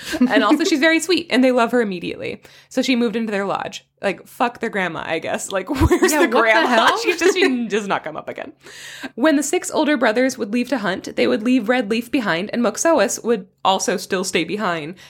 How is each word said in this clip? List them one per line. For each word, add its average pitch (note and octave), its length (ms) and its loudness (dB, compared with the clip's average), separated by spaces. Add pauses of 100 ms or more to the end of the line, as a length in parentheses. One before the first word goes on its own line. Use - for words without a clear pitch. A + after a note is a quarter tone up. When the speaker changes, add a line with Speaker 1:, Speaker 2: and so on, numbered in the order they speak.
(200)
Speaker 1:
And B3+ 220 4
also D#4 220 2
she's C#4+ 160 0
very D#4+ 180 4
sweet, E4 320 -2
and B3+ 140 4
they B3+ 80 4
love A#3 180 2
her B3 100 2
immediately. F3 640 -6 (280)
So C4 120 -2
she C4 140 2
moved A#3 180 0
into A3+ 160 -4
their G3+ 140 -2
lodge. - 420 -6 (160)
Like, F#3 240 -4
fuck A#3+ 320 -4
their A#3 100 -6
grandma, F3+ 380 -4
I E3 140 -2
guess. - 320 -6
Like, F#3+ 180 -4
<laughs> - 0 -
where's D#4+ 420 4
Speaker 2:
Yeah, D4+ 100 2
Speaker 1:
the E4 40 4
Speaker 2:
what A#3 60 0
the B3 80 4
Speaker 1:
grandma? A3+ 260 4 (220)
Speaker 2:
hell? F#4 100 2
Speaker 1:
<laughs> - 40 -6
She's - 180 0
just, F#4 180 4
she B3+ 300 2
does G3+ 180 -4
not E3 160 -2
come D#3 140 -10
up - 120 -10
again. - 240 -12 (600)
When C#4 220 4
the D4 80 0
six - 260 -4
older D4+ 260 2
brothers B3 400 2
would G3+ 160 -6
leave A#3+ 180 -2
to C4+ 80 0
hunt, G3 360 -6
they A#3 140 2
would A#3+ 160 0
leave B3 240 2
Red B3 200 0
Leaf A3+ 220 -2
behind, G3+ 420 -2
and A#3+ 120 -2
Moxoas A#3 580 2
would A3 240 -2 (180)
also F#3 320 0
still F#3 280 -4
stay F3+ 180 -2
behind, F3 540 -4 (140)